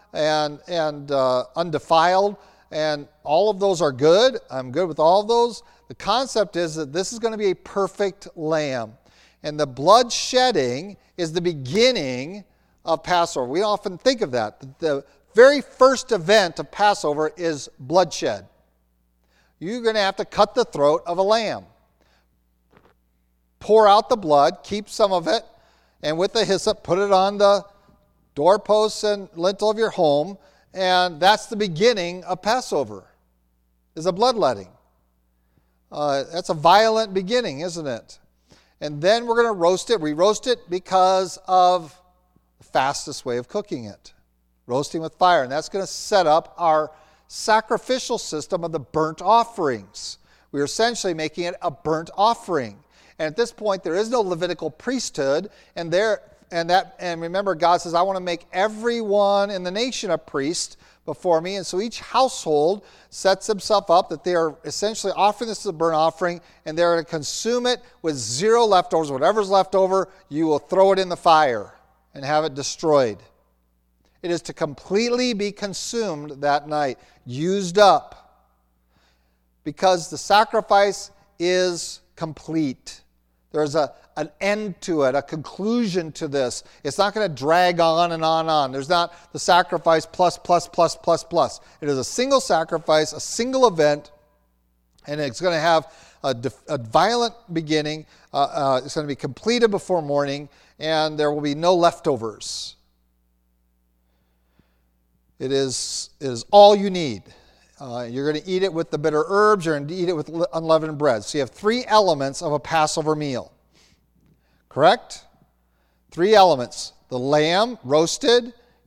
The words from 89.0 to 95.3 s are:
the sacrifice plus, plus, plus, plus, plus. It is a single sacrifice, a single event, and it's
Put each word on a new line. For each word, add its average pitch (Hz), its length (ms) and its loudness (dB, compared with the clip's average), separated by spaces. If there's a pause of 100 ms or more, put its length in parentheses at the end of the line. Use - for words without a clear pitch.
the 151 80 -10
sacrifice 170 640 2
plus, 180 320 0
plus, 175 300 0
plus, 165 280 0
plus, 165 280 -2
plus. 151 360 -2 (220)
It 147 80 -4
is 139 80 0
a 127 60 -4
single 262 380 0
sacrifice, 160 720 0
a 156 60 -12
single 254 480 0
event, 151 440 0 (960)
and 151 140 -6
it's 139 200 -6